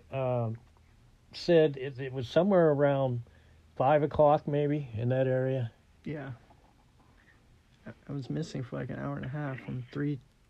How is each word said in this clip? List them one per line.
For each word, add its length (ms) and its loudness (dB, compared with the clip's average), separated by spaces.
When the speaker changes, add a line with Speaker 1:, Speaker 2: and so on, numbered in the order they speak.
Speaker 1:
um, 440 -2
said 440 4
it, 240 -10
it 120 -8
was 140 -6
somewhere 440 4
around 500 2
five 260 4
o'clock, 460 4
maybe, 480 -2
in 140 -2
that 160 2
area. 440 -2
Speaker 2:
Yeah. 260 -10
I, 40 -16
I 40 -10
was 180 -8
missing 320 -6
for, 140 -10
like, 120 -8
an 100 -10
hour 180 -6
and 100 -10
a 20 -8
half, 320 -8
from 320 -10
three 260 -4